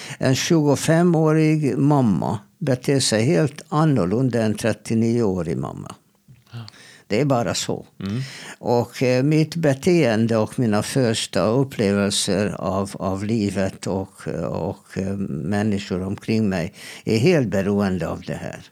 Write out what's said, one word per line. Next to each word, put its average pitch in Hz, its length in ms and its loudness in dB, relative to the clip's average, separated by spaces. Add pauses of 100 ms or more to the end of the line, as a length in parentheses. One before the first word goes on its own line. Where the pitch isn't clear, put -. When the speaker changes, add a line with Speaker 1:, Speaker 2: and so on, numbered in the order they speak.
(180)
Speaker 1:
En 131 180 2
tjugofemårig 156 1400 2
mamma 110 640 2 (180)
beter 139 420 0
sig 110 240 2
helt 156 460 0
annorlunda 123 720 2
än 107 120 0
trettionioårig 107 1000 0
mamma. 50 380 -10 (560)
Speaker 2:
Ja. 117 80 -14 (480)
Speaker 1:
Det 107 140 0
är 151 40 2
bara 120 280 2
så. - 320 -6 (140)
Speaker 2:
Mm. 101 220 -4 (380)
Speaker 1:
Och, 120 440 0
eh, 127 200 2
mitt 156 320 2
beteende 127 840 2
och 107 220 -2
mina 104 240 2
första 113 580 0
upplevelser 101 1200 0
av, 95 340 -4
av 95 320 -4
livet 101 640 -2
och, 95 400 -6 (160)
och, - 540 -6
eh, 98 200 -4 (100)
människor 98 720 -4
omkring 104 480 -2
mig 95 240 -4 (320)
är 110 120 2
helt 139 300 4
beroende 95 600 0
av 82 140 -8
det 76 140 -8
här. - 240 -12 (120)